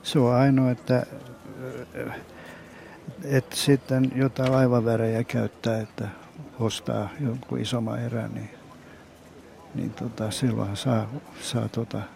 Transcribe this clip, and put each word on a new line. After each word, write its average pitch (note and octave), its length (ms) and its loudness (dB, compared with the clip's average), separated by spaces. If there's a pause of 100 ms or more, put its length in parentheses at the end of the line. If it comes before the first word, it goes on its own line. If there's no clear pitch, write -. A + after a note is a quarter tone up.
Se - 160 0
on B2 160 6
ainoa, C3 360 6
että, B2 360 0 (2250)
että C#3 320 0
sitten C3 580 4
jotain C3 380 2
laivavärejä A#2 720 4
käyttää, A2+ 560 -2
että G#2+ 280 -8 (520)
ostaa A2 480 -2 (120)
jonkun B2+ 400 -4
isomman A#2 400 -2
erän, A#2 340 -4
niin, A2 160 -10 (1200)
niin A#2 160 -4
tota, A2 400 -6
silloinhan G#2+ 460 0
saa, A2 320 0 (340)
saa A2 260 -2
tota A2+ 320 -6 (160)